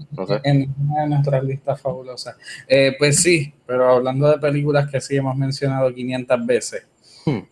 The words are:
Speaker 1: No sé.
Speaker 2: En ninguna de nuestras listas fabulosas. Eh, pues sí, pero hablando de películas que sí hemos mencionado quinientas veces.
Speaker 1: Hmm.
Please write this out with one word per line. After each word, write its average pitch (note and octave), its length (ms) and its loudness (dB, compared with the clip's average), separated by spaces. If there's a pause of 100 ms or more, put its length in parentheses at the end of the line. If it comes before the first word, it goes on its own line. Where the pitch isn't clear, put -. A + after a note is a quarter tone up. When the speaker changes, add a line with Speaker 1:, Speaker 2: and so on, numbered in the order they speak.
(120)
Speaker 1:
No F#2+ 160 -8
sé. G2+ 160 -2
Speaker 2:
En C#3 160 4
ninguna C#3+ 420 -2
de D3+ 60 -2
nuestras C#3+ 340 0
listas C3+ 380 -6
fabulosas. B2+ 560 -10 (320)
Eh, C3+ 280 4
pues D3 240 2
sí, E3 320 2 (140)
pero B2+ 300 2
hablando C3 340 2
de D3+ 80 4
películas C#3+ 500 0
que C3 120 -4
sí C#3 160 -4
hemos C3+ 200 -2
mencionado C3+ 560 0
quinientas B2 540 -4
veces. A2+ 400 -2 (400)
Speaker 1:
Hmm. B2 140 0 (120)